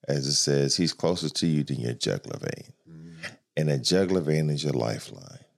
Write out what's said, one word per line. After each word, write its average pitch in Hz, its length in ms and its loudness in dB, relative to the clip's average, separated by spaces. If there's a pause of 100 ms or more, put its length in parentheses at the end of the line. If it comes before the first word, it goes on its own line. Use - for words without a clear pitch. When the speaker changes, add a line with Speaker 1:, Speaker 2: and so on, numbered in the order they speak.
Speaker 1:
As 69 200 0
it 71 60 0
says, 71 440 2
he's 85 160 2
closer 82 360 0
to - 180 -2
you 76 160 2
than 69 160 -4
your 60 140 -4
jugular - 460 -4
vein. - 340 -8 (160)
Speaker 2:
Mm-hmm. 82 360 -16 (320)
Speaker 1:
And 78 120 2
a 71 80 2
jugular 92 440 2
vein 78 280 2
is 73 140 0
your 73 100 0
lifeline. 57 640 -4 (180)